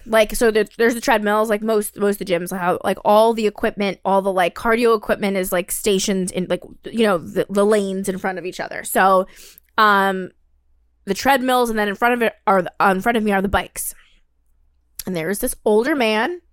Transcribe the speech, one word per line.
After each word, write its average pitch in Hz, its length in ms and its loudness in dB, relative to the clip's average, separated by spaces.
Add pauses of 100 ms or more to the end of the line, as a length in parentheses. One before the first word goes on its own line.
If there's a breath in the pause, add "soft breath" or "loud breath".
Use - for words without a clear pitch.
Like, 214 280 2
so 233 160 2
there, 214 140 2 (140)
there's 233 160 2
the 233 80 -6
treadmills, 214 480 0
like 208 100 0
most, 214 380 -2
most 202 200 0
of 185 80 -8
the 190 60 -2
gyms, 175 240 -4
how, 180 260 -2
like, 196 220 -2
all 220 300 4
the 220 120 -2
equipment, 202 560 -4
all 190 200 2
the, 196 100 -2
like, 180 220 0
cardio 226 420 2
equipment 202 400 -2
is, 185 160 -4
like, 180 180 -2
stationed 190 600 -2
in, 185 180 -4
like, 180 140 -4 (220)
you 226 180 -4
know, 202 160 2
the, 185 320 -4
the 202 160 2
lanes 196 420 0
in 190 80 -6
front 190 220 -6
of 170 80 -12
each 180 140 -10
other. - 220 -10
So, 190 440 2 (500 loud breath)
um, 196 540 2 (720)
the 196 80 -6
treadmills, 254 560 2
and 220 100 -4
then 208 80 0
in 202 100 -4
front 240 180 2
of 240 80 -2
it 220 100 0 (140)
are 190 160 4
the, - 180 -8
uh, 190 120 4
in 185 100 -2
front 233 160 0
of 214 60 0
me 208 80 0
are 196 100 2
the 202 60 -2
bikes. - 460 -6 (1120 soft breath)
And 185 80 -6
there 160 140 -4
was 202 120 -4
this 254 140 -4 (120)
older 226 280 2
man 247 460 0 (120)